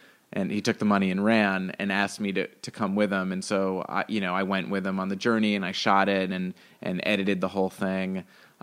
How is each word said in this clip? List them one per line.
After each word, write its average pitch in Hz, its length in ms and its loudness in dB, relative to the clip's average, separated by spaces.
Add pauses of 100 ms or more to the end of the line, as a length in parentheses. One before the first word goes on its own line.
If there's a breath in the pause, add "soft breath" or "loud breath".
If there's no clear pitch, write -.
(320 soft breath)
and 98 180 -2
he 104 100 -2
took 110 180 0
the 107 60 -2
money 98 260 4
and 95 140 0
ran 98 540 2
and 101 140 -2
asked 98 280 -2
me 101 120 -2
to, 95 140 0
to - 240 -14
come 98 240 -4
with 104 180 2
him. 95 200 0
And 95 120 -4
so, 95 440 0
I, 95 200 -2
you 110 120 -2
know, 92 140 -2
I 95 80 0
went 95 280 -2
with 98 160 -2
him 95 140 -2
on 95 80 -2
the 98 80 -2
journey, 107 380 2
and 98 100 -2
I 90 80 -4
shot 98 360 4
it 95 220 2
and, 92 240 -4 (260 soft breath)
and 90 240 -2
edited 98 360 0
the 92 80 0
whole 95 220 0
thing. 95 540 -4 (380 soft breath)